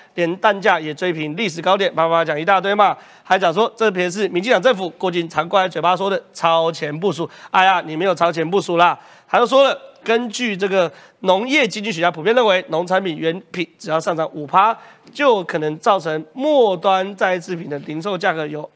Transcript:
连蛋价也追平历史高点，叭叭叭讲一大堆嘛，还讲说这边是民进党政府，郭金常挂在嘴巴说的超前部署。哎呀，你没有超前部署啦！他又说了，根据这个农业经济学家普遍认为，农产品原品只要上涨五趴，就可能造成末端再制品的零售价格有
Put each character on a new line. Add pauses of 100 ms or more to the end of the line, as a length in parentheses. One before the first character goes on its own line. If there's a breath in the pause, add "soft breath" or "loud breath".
(140 loud breath)
连
蛋
价
也
追
平
历
史
高
点，
叭
叭
叭
讲
一
大
堆
嘛， (260 loud breath)
还
讲
说
这
边
是
民
进
党
政
府，
郭
金
常
挂
在
嘴
巴
说
的 (100)
超
前
部
署。 (220 loud breath)
哎
呀，
你
没
有
超
前
部
署
啦！ (300 loud breath)
他
又
说
了， (240)
根
据
这
个 (300 loud breath)
农
业
经
济
学
家
普
遍
认
为，
农
产
品
原 (120)
品 (100)
只
要
上
涨
五
趴， (380 loud breath)
就
可
能
造
成
末
端
再
制
品
的
零
售
价
格
有